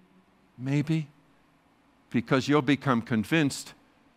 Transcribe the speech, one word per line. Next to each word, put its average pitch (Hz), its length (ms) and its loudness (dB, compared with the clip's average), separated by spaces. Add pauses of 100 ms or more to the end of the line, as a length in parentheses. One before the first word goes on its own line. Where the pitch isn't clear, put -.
(600)
maybe. 143 480 -2 (1040)
Because 127 360 0
you'll 147 140 4
become 127 400 0
convinced 127 720 -2 (440)